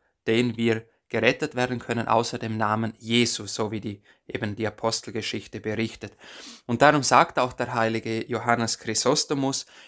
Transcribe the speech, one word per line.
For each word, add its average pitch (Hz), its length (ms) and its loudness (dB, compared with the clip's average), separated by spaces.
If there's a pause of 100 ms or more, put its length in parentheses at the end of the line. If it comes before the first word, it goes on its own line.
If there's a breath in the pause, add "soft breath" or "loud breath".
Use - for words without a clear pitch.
(260)
den 117 300 2
wir 113 280 0 (240)
gerettet 120 460 0
werden 123 240 -2
können, 117 280 -4
außer 117 320 2
dem 110 180 -4
Namen 110 420 0
Jesu, 113 480 0
so 107 240 -4
wie 110 100 -6
die, 101 220 -8 (240 soft breath)
eben 104 300 -6
die 110 100 -4
Apostelgeschichte 110 920 -6
berichtet. 107 560 -6 (500 loud breath)
Und 117 160 0
darum 147 200 8
sagt 135 360 4
auch 127 160 2
der 123 200 -4
heilige 113 520 0
Johannes 113 520 0
Chrysostomus, 135 880 0 (220 loud breath)